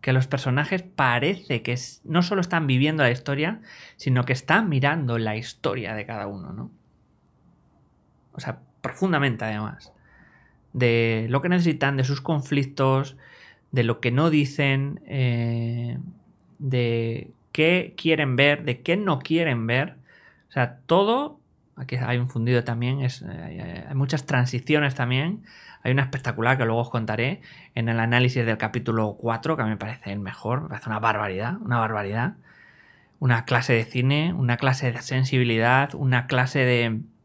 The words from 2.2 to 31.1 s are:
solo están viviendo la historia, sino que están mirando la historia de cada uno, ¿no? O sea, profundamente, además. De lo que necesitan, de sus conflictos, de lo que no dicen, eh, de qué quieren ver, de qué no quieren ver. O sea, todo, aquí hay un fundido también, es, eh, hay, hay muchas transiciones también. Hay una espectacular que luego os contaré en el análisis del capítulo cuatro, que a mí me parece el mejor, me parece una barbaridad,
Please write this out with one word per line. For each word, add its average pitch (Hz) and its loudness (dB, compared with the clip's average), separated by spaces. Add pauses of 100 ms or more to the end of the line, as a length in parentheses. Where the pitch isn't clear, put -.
solo 185 0
están 175 0
viviendo 143 2
la 120 6
historia, 147 -2 (360)
sino 127 2
que 131 -2
están 185 2
mirando 139 0
la 110 -2
historia 110 -6
de 107 -8
cada 104 -8
uno, 92 -10
¿no? 104 -10 (1600)
O - -14
sea, - -8 (200)
profundamente, 139 0
además. 107 -6 (800)
De 117 2
lo 135 2
que 175 -2
necesitan, 147 2
de 131 2
sus 135 -2
conflictos, 139 0 (540)
de 123 2
lo 113 0
que 123 0
no 143 4
dicen, 139 2
eh, 117 -2 (600)
de 120 -2 (220)
qué 170 2
quieren 151 2
ver, 143 4
de 127 -2
qué 170 2
no 190 0
quieren 139 0
ver. 123 0 (500)
O - -20
sea, 123 -2
todo, 220 2 (380)
aquí 131 -8
hay 123 0
un 123 -2
fundido 120 0
también, 123 -2
es, 127 -4
eh, - -14
hay, - -12
hay 85 -10
muchas 135 -2
transiciones 131 2
también. 135 -2 (420)
Hay 123 0
una 135 4
espectacular 127 0
que 131 0
luego 113 2
os 117 -2
contaré 113 -2 (340)
en 113 -2
el 113 0
análisis 120 2
del 110 0
capítulo 110 -2
cuatro, 117 -2
que 131 -2
a - 0
mí 110 -2
me 104 -4
parece 104 -10
el 101 -6
mejor, 110 -4
me 160 -12
parece 110 -12
una 107 -4
barbaridad, 107 -2